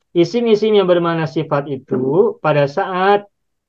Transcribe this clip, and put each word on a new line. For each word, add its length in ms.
isim-isim 640
yang 160
bermakna 320
sifat 480
itu 720
pada 240
saat 640